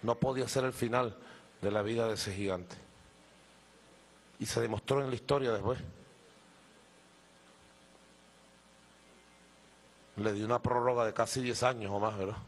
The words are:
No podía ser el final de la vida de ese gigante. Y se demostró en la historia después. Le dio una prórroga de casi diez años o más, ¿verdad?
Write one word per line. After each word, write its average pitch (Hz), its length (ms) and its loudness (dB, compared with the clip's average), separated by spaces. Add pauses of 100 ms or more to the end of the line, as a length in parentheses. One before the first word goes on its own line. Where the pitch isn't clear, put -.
No 117 120 2
podía 131 340 0
ser 131 160 2
el 131 80 0
final 120 440 0 (440)
de 98 100 0
la 104 120 2
vida 113 260 0
de 107 60 0
ese 101 180 -4
gigante. 92 440 -4 (1600)
Y 113 80 -4
se 117 160 0
demostró 117 400 0
en 131 80 -2
la 123 60 -2
historia 131 360 0
después. 101 260 0 (4000)
Le 104 160 2
dio 104 140 -2
una 120 160 2
prórroga 123 420 4
de 107 80 0
casi 117 300 0
diez 120 200 -2
años 117 300 2
o 101 80 0
más, 107 160 0
¿verdad? 98 200 -2 (120)